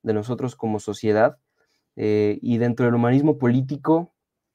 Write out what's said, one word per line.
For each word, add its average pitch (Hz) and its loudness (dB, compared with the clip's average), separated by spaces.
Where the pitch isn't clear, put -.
de 113 -2
nosotros 117 -4
como 107 -4
sociedad. 107 0
Eh, 104 0
y 117 0
dentro 120 0
del 120 2
humanismo 131 2
político 135 0